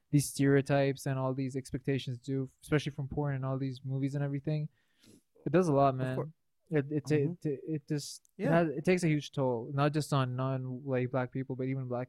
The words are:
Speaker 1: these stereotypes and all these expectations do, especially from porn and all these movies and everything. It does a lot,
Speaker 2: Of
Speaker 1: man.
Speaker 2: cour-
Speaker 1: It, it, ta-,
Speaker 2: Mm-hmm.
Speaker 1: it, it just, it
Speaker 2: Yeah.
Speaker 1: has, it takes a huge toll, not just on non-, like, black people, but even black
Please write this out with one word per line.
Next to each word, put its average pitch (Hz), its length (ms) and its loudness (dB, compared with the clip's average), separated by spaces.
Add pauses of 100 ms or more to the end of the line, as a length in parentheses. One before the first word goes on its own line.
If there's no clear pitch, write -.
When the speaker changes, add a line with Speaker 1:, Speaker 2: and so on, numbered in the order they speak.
(120)
Speaker 1:
these 147 140 6
stereotypes 139 800 2
and 139 140 -2
all 131 140 0
these 131 200 -4
expectations 131 640 -4
do, 131 300 -4 (160)
especially 147 280 0
from 139 140 -6
porn 143 300 -2
and 131 80 -4
all 135 140 -2
these 131 260 -4
movies 135 320 -2
and 143 80 0
everything. 151 440 -2 (800)
It 143 60 0
does 175 160 6
a 151 40 4
lot, 139 180 6
Speaker 2:
Of 131 60 -4
Speaker 1:
man. 131 200 -2
Speaker 2:
cour- 147 120 -4 (440)
Speaker 1:
It, 143 180 2
it, 147 160 -2
ta-, 143 80 2
Speaker 2:
Mm-hmm. 151 340 0
Speaker 1:
it, 139 120 -2 (140)
it 151 140 -6
just, - 340 -6 (160)
it 190 60 -4
Speaker 2:
Yeah. 147 120 2
Speaker 1:
has, 170 140 4
it 143 140 -6
takes 180 200 4
a 165 40 4
huge 151 220 0
toll, 127 420 0
not 143 200 2
just 147 200 -2
on 131 220 0
non-, 127 500 -4
like, 127 280 0
black 127 200 -2
people, 131 220 -6
but 127 140 -4
even 135 180 -4
black 123 220 -6